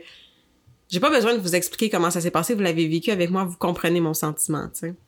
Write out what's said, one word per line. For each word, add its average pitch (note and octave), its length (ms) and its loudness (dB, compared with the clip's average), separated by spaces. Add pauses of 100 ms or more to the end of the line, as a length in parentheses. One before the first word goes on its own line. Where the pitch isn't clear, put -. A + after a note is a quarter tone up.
(880)
j'ai F3+ 120 -4
pas D4 100 4
besoin A#3+ 240 4
de A3+ 60 0
vous F3 140 -2
expliquer F3+ 360 -2
comment F3 200 2
ça F3 100 -2
s'est E3+ 100 0
passé, E3+ 240 0
vous G3+ 80 0
l'avez E3 260 2
vécu E3+ 220 0
avec F3 200 0
moi, F#3+ 140 0
vous F#3 120 -6
comprenez F3 440 0
mon D#3+ 140 0
sentiment, D3+ 580 -2
tu - 80 -12
sais. E3+ 140 -8 (140)